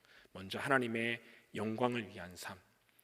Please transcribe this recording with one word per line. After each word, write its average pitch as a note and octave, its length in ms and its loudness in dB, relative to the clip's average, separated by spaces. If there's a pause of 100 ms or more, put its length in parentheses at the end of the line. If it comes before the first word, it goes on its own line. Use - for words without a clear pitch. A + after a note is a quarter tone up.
(320)
먼저 F#2+ 260 -6
하나님의 A#2 640 2 (320)
영광을 A2+ 540 2
위한 F2+ 280 -10
삶, F#2+ 220 -10 (460)